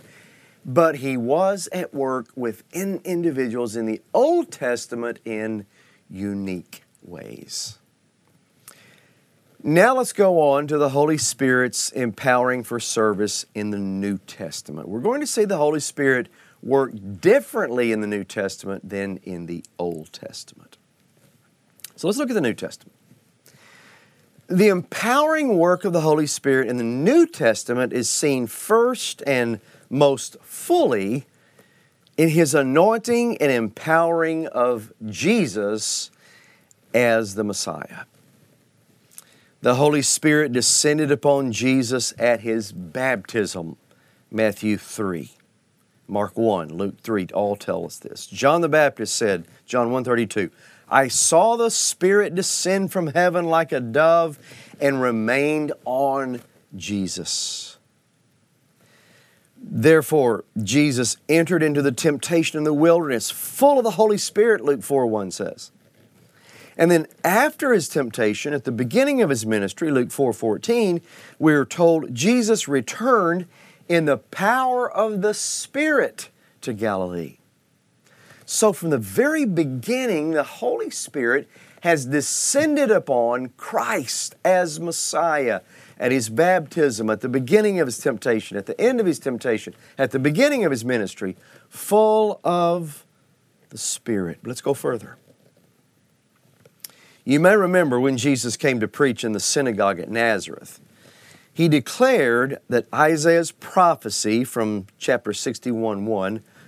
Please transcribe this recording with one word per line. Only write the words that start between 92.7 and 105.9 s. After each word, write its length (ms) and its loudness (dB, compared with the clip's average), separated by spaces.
the 100 -16
Spirit. 640 -6
Let's 180 -10
go 140 0
further. 420 -8
You 180 2
may 160 8
remember 420 4
when 160 2
Jesus 400 0
came 240 0
to 80 -2
preach 380 0
in 80 -2
the 80 -2
synagogue 580 0
at 100 -10
Nazareth, 680 -4
he 140 2
declared 920 2
that 240 0
Isaiah's 580 4
prophecy 920 0
from 400 -4
chapter 360 -2
sixty-one 720 -4